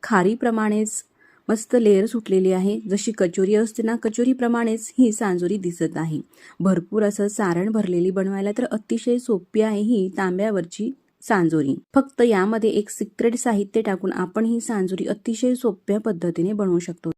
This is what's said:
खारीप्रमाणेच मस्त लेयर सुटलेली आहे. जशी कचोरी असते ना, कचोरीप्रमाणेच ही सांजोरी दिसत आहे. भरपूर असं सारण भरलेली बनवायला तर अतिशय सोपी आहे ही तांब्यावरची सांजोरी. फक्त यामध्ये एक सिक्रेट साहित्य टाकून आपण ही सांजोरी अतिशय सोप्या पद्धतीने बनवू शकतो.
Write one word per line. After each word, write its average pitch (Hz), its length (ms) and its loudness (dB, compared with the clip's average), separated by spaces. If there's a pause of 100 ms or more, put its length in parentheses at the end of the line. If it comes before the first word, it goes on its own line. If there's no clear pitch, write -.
खारीप्रमाणेच 214 1000 0 (440)
मस्त 220 320 -2
लेयर 208 260 6
सुटलेली 190 460 0
आहे. 196 280 0
जशी 208 380 -4
कचोरी 190 360 2
असते 220 280 0
ना, 226 140 0
कचोरीप्रमाणेच 233 1000 0
ही 247 140 6
सांजोरी 185 440 0
दिसत 170 400 -4
आहे. 156 240 -4 (400)
भरपूर 185 420 0
असं 202 260 0
सारण 190 400 0
भरलेली 185 420 0
बनवायला 196 420 -2
तर 247 120 -2
अतिशय 233 540 -2
सोपी 214 420 -2
आहे 214 200 0
ही 208 360 2
तांब्यावरची 196 760 -2 (300)
सांजोरी. 160 540 2 (180)
फक्त 269 280 2
यामध्ये 220 480 2
एक 208 200 -2
सिक्रेट 233 440 -2
साहित्य 220 480 0
टाकून 190 300 -2
आपण 185 320 -2
ही 233 160 0
सांजोरी 190 460 -4
अतिशय 233 480 -2
सोप्या 208 460 -2
पद्धतीने 175 520 -2
बनवू 196 260 0
शकतो. 175 400 -8